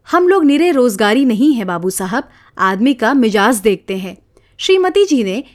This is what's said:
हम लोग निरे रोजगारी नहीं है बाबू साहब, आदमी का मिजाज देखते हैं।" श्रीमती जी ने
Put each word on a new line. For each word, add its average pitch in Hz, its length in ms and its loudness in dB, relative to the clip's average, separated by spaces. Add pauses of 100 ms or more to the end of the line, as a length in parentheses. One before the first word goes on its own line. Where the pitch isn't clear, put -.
(120)
हम 359 160 2
लोग 370 160 2
निरे 302 280 2
रोजगारी 247 540 0
नहीं 254 280 2
है 220 120 -4
बाबू 175 240 -6
साहब, 190 400 -6 (280)
आदमी 196 360 0
का 240 200 -2
मिजाज 220 440 2
देखते 190 400 -4
हैं।" 185 200 -12 (400)
श्रीमती 381 480 2
जी 277 180 0
ने 196 200 -6 (120)